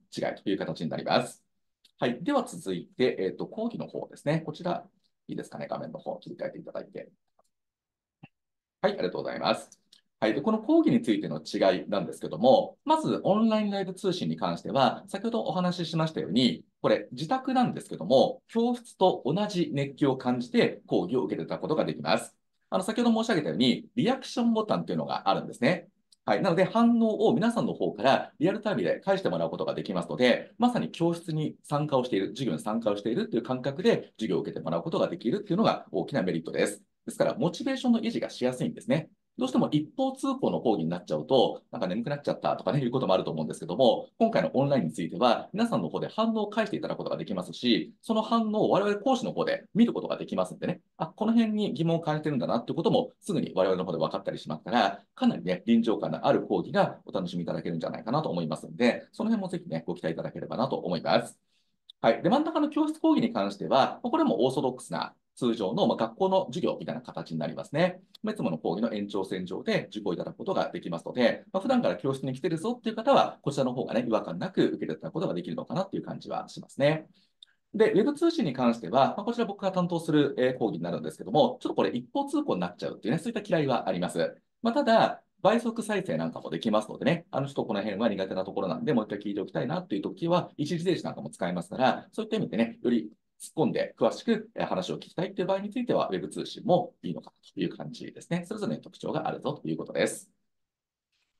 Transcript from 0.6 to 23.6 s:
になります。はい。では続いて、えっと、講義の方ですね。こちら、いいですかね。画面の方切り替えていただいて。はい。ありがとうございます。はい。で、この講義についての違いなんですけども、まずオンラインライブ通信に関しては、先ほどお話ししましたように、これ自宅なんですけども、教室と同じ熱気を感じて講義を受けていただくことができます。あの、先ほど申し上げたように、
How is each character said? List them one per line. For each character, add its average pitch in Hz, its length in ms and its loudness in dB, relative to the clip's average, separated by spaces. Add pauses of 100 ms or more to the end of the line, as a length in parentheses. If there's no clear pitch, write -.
に 80 80 -4
な 69 80 -4
り - 60 -8
ま 107 220 2
す。 - 160 -16 (560)
は 139 80 0
い。 120 160 -4
で 285 100 0
は 262 120 2
続 180 300 -8
い 175 120 -8
て、 - 320 0
え 95 100 0
っ - 80 -6
と、 180 100 -6
講 - 180 -6
義 233 140 -6
の - 80 -6
方 - 220 -8
で - 100 -20
す - 80 -14
ね。 156 140 2
こ 156 120 -8
ち - 100 -14
ら、 175 240 -4 (400)
い - 60 -10
い - 40 -6
で - 80 -6
す - 40 -16
か - 80 -12
ね。 143 140 -8
画 - 80 -4
面 - 120 -10
の - 80 -12
方 - 200 -8
切 - 120 -16
り - 60 -14
替 - 120 -6
え - 20 -12
て - 80 -14
い - 60 -14
た - 80 -14
だ - 100 -8
い - 40 -20
て。 - 240 -16 (1700)
は 190 80 2
い。 - 20 -2
あ - 40 -10
り - 80 -6
が - 60 -2
と - 100 -6
う - 20 -4
ご 65 60 -8
ざ 64 60 -6
い 62 60 -8
ま 73 140 2
す。 - 260 -14 (400)
は 110 80 2
い。 110 60 2
で、 - 80 -4
こ 226 100 2
の 220 60 2
講 302 200 4
義 320 120 6
に 120 100 6
つ - 120 0
い 92 100 0
て 87 60 -6
の 78 120 -8
違 98 440 2
い - 40 -12
な 98 120 0
ん 85 60 -2
で - 60 -8
す - 80 -16
け 78 80 -6
ど 78 80 -8
も、 104 480 6
ま 311 160 4
ず 123 240 0
オ 196 140 4
ン 226 100 4
ラ 214 120 4
イ 208 80 0
ン - 20 -2
ラ 196 100 -2
イ 190 60 -2
ブ 185 80 -8
通 185 180 0
信 - 160 -4
に 80 80 -2
関 85 220 -2
し - 40 -16
て - 80 -8
は、 127 380 2
先 - 140 -8
ほ 226 80 -2
ど 226 140 -2
お - 80 -2
話 175 340 0
し - 40 -8
し 165 60 -4
ま 160 100 2
し 160 60 -4
た - 80 -6
よ - 80 -4
う - 40 -6
に、 107 300 4 (200)
こ - 80 4
れ - 220 2
自 139 140 -6
宅 262 280 0
な 247 100 4
ん 147 80 0
で - 80 -10
す - 80 -14
け - 80 -10
ど - 80 -8
も、 107 440 6
教 233 260 2
室 - 240 -12
と 185 260 4
同 143 100 2 (120)
じ 175 260 0
熱 139 220 -2
気 151 120 2
を 127 120 4
感 123 220 0
じ - 120 -8
て - 340 2
講 98 180 2
義 110 120 0
を - 80 2
受 104 120 -2
け - 20 -2
て 82 60 -4
い - 20 -8
た 92 80 -6
だ 80 40 -4
く - 40 -16
こ 92 60 -2
と 151 60 0
が 107 120 2
で 78 80 -2
き - 80 -10
ま 76 160 2
す。 - 180 -12 (320)
あ - 80 0
の、 190 80 -2
先 220 180 -2
ほ 240 80 4
ど 226 140 2
申 - 0 -
し 233 40 -2
上 220 80 2
げ 156 60 2
た - 60 -4
よ 151 60 -2
う 82 40 0
に、 117 360 2